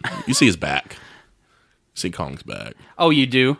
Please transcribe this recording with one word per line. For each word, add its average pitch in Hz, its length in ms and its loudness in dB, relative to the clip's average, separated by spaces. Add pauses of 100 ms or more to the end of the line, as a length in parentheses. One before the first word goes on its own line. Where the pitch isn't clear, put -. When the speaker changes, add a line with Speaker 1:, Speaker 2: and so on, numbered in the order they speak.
(260)
Speaker 1:
you 127 80 0
see 139 120 4
his 92 100 4
back. 71 380 -4
You - 1080 -20
see 92 100 -4
Kong's 69 320 -8
back. 55 320 -14 (240)
Speaker 2:
Oh, 170 120 4
you 143 160 4
do? 127 340 2